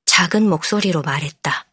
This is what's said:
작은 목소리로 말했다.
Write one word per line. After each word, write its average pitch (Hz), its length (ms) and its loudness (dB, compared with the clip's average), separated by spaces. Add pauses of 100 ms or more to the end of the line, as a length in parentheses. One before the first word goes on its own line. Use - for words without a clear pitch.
작은 208 440 2
목소리로 180 520 0
말했다. 143 720 -6